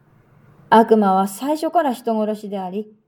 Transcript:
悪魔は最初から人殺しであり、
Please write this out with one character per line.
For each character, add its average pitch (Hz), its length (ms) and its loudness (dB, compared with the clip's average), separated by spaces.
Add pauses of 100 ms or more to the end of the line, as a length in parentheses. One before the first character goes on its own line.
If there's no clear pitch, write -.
(720)
悪 220 260 6
魔 196 160 2
は 190 140 2
最 285 300 -4
初 320 120 -4
か 320 140 0
ら 262 100 -2
人 226 200 -6
殺 214 220 -2
し 208 140 -14
で 202 80 -8
あ 185 100 -8
り、 214 240 -10 (160)